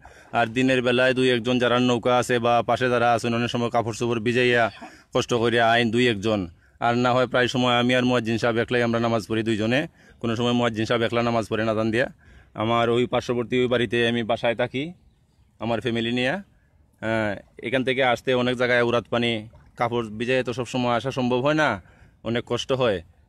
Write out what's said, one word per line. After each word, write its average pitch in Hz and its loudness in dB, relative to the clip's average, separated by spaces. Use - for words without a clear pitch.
আর 117 2
দিনের 131 2
বেলায় 127 2
দুই 127 2
একজন 123 0
যারা 120 2
নৌকা 123 2
আছে 123 0
বা 117 2
পাশে 120 0
যারা 120 2
আছেন, 117 0
অনেক 117 -2
সময় 117 -4
কাপড় 117 -2
চোপড় 120 -2
ভিজাইয়া 120 2
কষ্ট 127 0
করে 117 2
আইন 117 4
দুই 123 2
একজন। 104 0
আর 120 0
না 123 2
হয় 127 2
প্রায় 123 2
সময় 123 0
আমি 123 2
আর 123 2
মুয়াজ্জিন 117 0
সাহেব 117 0
একলাই 120 0
আমরা 117 0
নামাজ 117 -2
পড়ি 110 -2
দুইজনে। 113 0
কোনো 113 -4
সময় 120 0
মুয়াজ্জিন 120 0
সাহেব 117 0
একলা 117 0
নামাজ 117 0
পড়েন 110 -2
আজান 110 0
দিয়া। 113 0
আমার 117 0
ওই 120 2
পার্শ্ববর্তী 120 -2
ওই 123 2
বাড়িতে 120 0
আমি 117 0
বাসায় 117 -2
থাকি 131 -4
আমার 113 -2
ফ্যামিলি 117 -2
নিয়ে। 127 -2
হ্যাঁ, 110 -6
এখান 127 -2
থেকে 131 0
আসতে 123 0
অনেক 123 0
জায়গায় 123 2
উরাত 120 0
পানি, 117 -2
কাপড় 117 -2
ভিজাইয়া 117 -2
তো 123 -6
সব 120 -6
সময় 123 -2
আসা 120 -4
সম্ভব 123 0
হয় 143 2
না, 135 0
অনেক 117 -4
কষ্ট - -4
হয়। 123 0